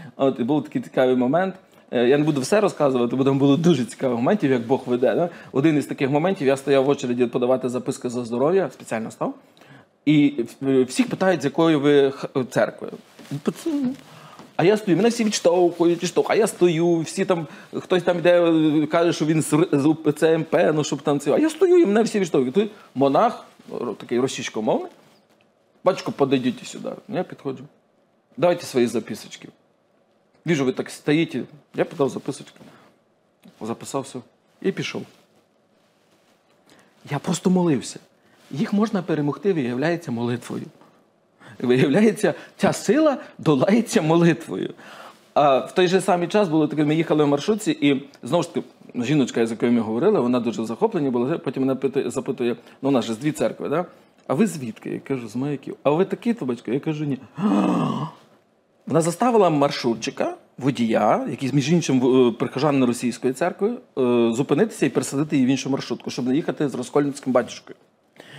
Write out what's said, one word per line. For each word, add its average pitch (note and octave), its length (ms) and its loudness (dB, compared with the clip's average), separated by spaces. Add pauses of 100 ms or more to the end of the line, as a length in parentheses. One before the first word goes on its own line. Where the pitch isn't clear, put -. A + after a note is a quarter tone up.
(160)
От, C3+ 240 0
і A#2+ 40 -2
був D3 200 0
такий C3 180 -6
цікавий B2+ 340 0
момент. E3 380 0 (360)
Е, A#2+ 180 2
я C#3+ 100 4
не D3+ 60 0
буду D3 160 0
все G#3 200 0
розказувати, C3 560 0
бо C3 80 0
там C#3 140 2
було C#3+ 180 4
дуже D#3+ 280 4
цікавих B2+ 320 -4
моментів, D3 340 0
як A#2+ 160 0
Бог B2 200 0
веде, B2 280 2
да? E3+ 140 0 (240)
Один D3+ 240 2
із C3+ 100 0
таких C3+ 240 -4
моментів, D#3 360 0
я C3+ 100 4
стояв C3+ 280 2
в C#3 40 2
очереді B2 380 0
подавати B2 420 0
записки B2 400 -6
за A#2+ 160 -6
здоров'я, C#3+ 460 0
спеціально A2+ 400 -8
став. A3 240 -6 (720)
І C#3+ 400 4 (160)
в-, C3+ 240 2
всіх A#3 240 -2
питають, F3 340 0
з - 20 -4
якої D#3+ 320 2
ви C#3 340 4
х-, - 180 -10 (220)
церкви. - 380 -2 (1700)
А D3+ 80 0
я G#3+ 120 4
стою, F3+ 200 0
мене G#3+ 120 2
всі A#3 160 0
відштовхують, F3 800 2
відштовхують, E3 360 0
а - 20 4
я A3 60 4
стою, E3+ 520 2
всі F3+ 260 -4
там, E3 220 0 (280)
хтось F3+ 280 -2
там F3+ 160 0
йде, E3+ 340 4 (340)
каже, E3+ 260 2
що D#3+ 120 -2
він D#3 180 2
з - 100 -4
Р-, D#3 200 4
з C#3 140 2
У D#3 80 6
П D#3 180 0
Ц D#3+ 220 2
М E3 100 0
П, E3+ 280 2
ну, D3+ 120 0
щоб C#3+ 180 -6
там C#3+ 180 0
це. C#3+ 120 0
А - 60 4
я D#4 120 2
стою, F4+ 280 4
і E4+ 80 6
мене G#3 160 2
всі G#3 180 -2
відштовхують. C3+ 340 0
Тут G3+ 160 2 (240)
монах, C#3+ 520 2 (260)
р-, B2+ 240 -8
такий A#2+ 240 -2
російськомовний, C3 720 -4 (920)
«Батько, F3 280 0
подойдіть C3 540 0
сюди». - 240 -10 (180)
Я D3+ 140 -4
підходжу. C3+ 420 -12 (720)
«Давайте F3 300 0
свої A#2+ 200 2
записочки». - 640 -8 (1000)
Віжу, D3+ 180 2
ви B2+ 80 2
так - 180 -8
стоїте. D3+ 520 -2 (320)
Я E3 100 -2
подав C#3 240 -2
записочки, - 520 -10 (1000)
записав A2+ 420 -8
все - 160 -14 (440)
і F#3 100 -2
пішов. - 300 -8 (2000)
Я D3 80 -4
просто F3+ 320 -2
молився. F3 500 0 (500)
Їх E3+ 220 -4
можна G#3 300 0
перемогти, D3+ 500 -2
виявляється, C#3+ 600 -4
молитвою. A#2+ 520 -6 (920)
Виявляється, D3 760 4 (220)
ця E3+ 160 2
сила C#4 460 2 (200)
долається F#3+ 640 2
молитвою. D#3+ 720 2 (600)
А C#3 240 6
в - 160 -6
той F3+ 140 4
же F#3 120 2
самий F3 280 0
час G3+ 200 2
було D3+ 200 2
таке, D3+ 160 0
ми D3+ 100 2
їхали D#3 300 2
в D3 40 4
маршрутці, D#3 520 0
і C#3 220 2 (200)
знову D#3+ 200 0
ж - 120 -8
таки, A#2 120 -6 (280)
жіночка, B2 520 0
з A2 40 -8
якою A#2+ 220 0
ми A#2 80 2
говорили, C3 400 0
вона B2 200 0
дуже A2+ 220 -4
в A2 40 -6
захопленні D3 440 -2
була, B2+ 280 -2
потім C3+ 240 -6
вона C3 140 0
питає, C3 340 -2
запитує, A#2+ 460 -4 (260)
ну, C3+ 60 -2
у C#3+ 40 2
нас A#2+ 120 2
же A2+ 100 -6
з G#2+ 40 -6
дві D3 140 -4
церкви, G#2 360 -4
да? E3+ 180 -4 (400)
«А B2+ 80 -2
ви G#3 120 2
звідки?» C#3 440 -10
Я - 80 -8
кажу, B2 300 -8
«З A2+ 80 -14
Маяків». C#3 460 -6
«А C#3 80 2
ви E3 140 2
такі, G3+ 300 -2
то - 100 -8
батько?» A#2+ 260 -6
Я C#3 100 -2
кажу, D#3 240 -6
«Ні». C#3 140 -4 (200)
<gasps> F#3+ 80 -2 (1400)
Вона E3 140 0
заставила F#3 500 2
маршрутчика, C#3 880 -2 (220)
водія, A#2+ 720 0
який, B2+ 220 -6
між C#3 200 2
іншим, D3 280 2
в-, B2+ 280 6
е, A2 40 2
прихожанин C3+ 520 0
Російської A#2+ 480 -2
церкви, G3 380 -2
е, A#2+ 600 0
зупинитися D3+ 540 0
і - 20 -2
пересадити C#3+ 480 -2
її B2+ 100 4
в C3 40 4
іншу C3 200 -2
маршрутку, B2 400 -6
щоб B2 160 -6
не B2+ 100 0
їхати D#3 320 -2
з - 60 -6
розкольницьким C#3 580 -2
батюшкою. - 440 -4 (640)